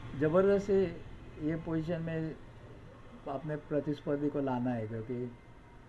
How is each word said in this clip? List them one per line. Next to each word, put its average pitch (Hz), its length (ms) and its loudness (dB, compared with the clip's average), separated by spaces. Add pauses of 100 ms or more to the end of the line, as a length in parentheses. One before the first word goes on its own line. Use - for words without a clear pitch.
(200)
ज़बरदस्ती 196 640 6 (600)
ये 160 160 0
position 160 440 -2
में 160 320 -2 (920)
अपने 147 300 -4
प्रतिस्पर्धी 147 680 0
को 147 120 0
लाना 127 300 2
है, 113 180 -2
क्योंकि 120 420 -4 (580)